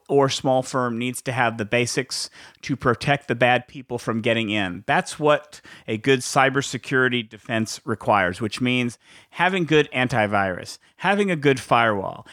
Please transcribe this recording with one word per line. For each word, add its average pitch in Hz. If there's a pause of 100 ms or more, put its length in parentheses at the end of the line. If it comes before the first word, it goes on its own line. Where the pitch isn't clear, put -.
or 139
small 131
firm 123
needs 123
to 131
have 117
the 107
basics 123 (320)
to 143
protect 143
the 123
bad 120
people 123
from 113
getting 117
in. 101
That's 170
what 147 (260)
a 113
good 135
cybersecurity 131
defense 110
requires, 101
which 110
means 123 (300)
having 180
good 147
antivirus, 107 (180)
having 202
a 175
good 139
firewall, 104